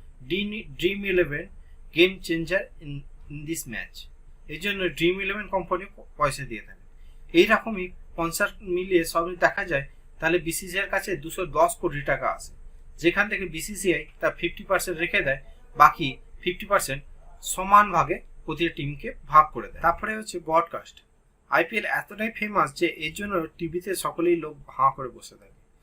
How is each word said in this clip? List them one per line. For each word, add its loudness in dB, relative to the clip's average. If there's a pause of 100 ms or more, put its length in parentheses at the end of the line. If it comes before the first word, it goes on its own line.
(240)
ড্রিম, -4
ড্রিম 0
ইলেভেন 2 (480)
গেম 6
চেঞ্জার -2 (180)
in, -12 (420)
in -10 (100)
this -6
match, -10 (480)
এই -8
জন্য -2
ড্রিম 2
ইলেভেন -4
কোম্পানি -2 (100)
প-, -20 (120)
পয়সা 0
দিয়ে -10
থাকে। -20 (520)
এইরকমই 4
স্পন্সর -2 (140)
মিলিয়ে 2
সবই -2
দেখা 2
যায়, -2 (300)
তাহলে 2
বিসিসিআই -4
এর -6
কাছে -2
দুশো -6
দশ 4
কোটি -2
টাকা 0
আসে, -6 (440)
যেখান 2
থেকে -4
বিসিসিআই -2 (140)
তার 2
ফিফটি -4
পার্সেন্ট 0
রেখে 0
দেয়, -2 (340)
বাকি 6 (240)
ফিফটি -4
পার্সেন্ট 0 (380)
সমান 6
ভাগে 2 (260)
প্রতিটা -2
টিমকে -8 (120)
ভাগ 8
করে -8
দেয়। -16
তারপরে 0
হচ্ছে -10
ব্রডকাস্ট। -2 (460)
আইপিএল 2
এতটাই -4
ফেমাস 0
যে 0
এর -6
জন্য -2 (100)
টিভিতে -4
সকলেই 2
লোক -6
হাঁ 4
করে -8
বসে -18
থাকে। -20 (240)